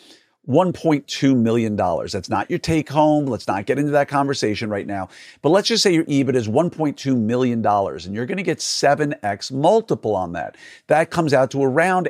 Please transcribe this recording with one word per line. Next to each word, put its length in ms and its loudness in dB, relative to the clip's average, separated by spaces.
one 260 4
point 340 0
two 280 2
million 420 2
dollars. 360 -2
That's 180 -8
not 180 -2
your 100 -2
take 300 -2
home. 380 2
Let's 200 -4
not 200 -4
get 120 0
into 120 0
that 180 2
conversation 640 -2
right 160 -4
now. 220 -8
But 80 2
let's 180 2
just 140 0
say 100 2
your 120 2
ebit 300 0
is 140 0
one 220 0
point 260 -4
two 200 -2
million 460 0
dollars, 440 0
and 80 -10
you're 120 -6
gonna 160 -6
get 180 -4
seven 600 0
X 280 -6
multiple 640 0
on 160 -4
that. 240 -8
That 240 2
comes 240 0
out 160 4
to 120 -2
around 480 2